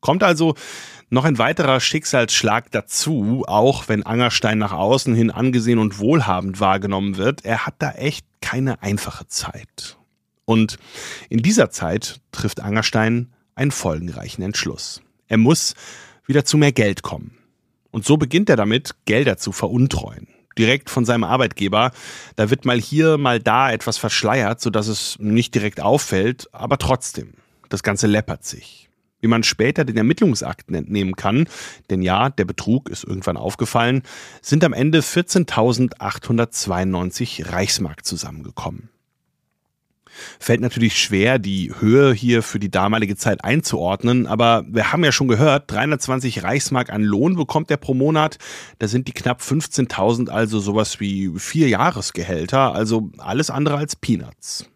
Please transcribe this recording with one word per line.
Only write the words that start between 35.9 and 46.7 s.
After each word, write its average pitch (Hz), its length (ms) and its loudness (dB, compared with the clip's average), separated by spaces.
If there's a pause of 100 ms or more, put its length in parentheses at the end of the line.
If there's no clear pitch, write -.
Reichsmark 87 560 -4
zusammengekommen. - 840 -10 (1500)
Fällt - 200 2
natürlich 117 400 0
schwer, 107 380 4
die 95 400 -4
Höhe 131 340 6
hier 117 300 2
für - 160 -6
die 98 140 -4
damalige 104 420 0
Zeit - 300 -2
einzuordnen, 120 840 0
aber 113 420 4
wir 107 240 0
haben 170 120 2
ja 143 80 4
schon 135 160 0
gehört, 139 420 4
dreihundertzwanzig 131 720 -2
Reichsmark 127 480 -2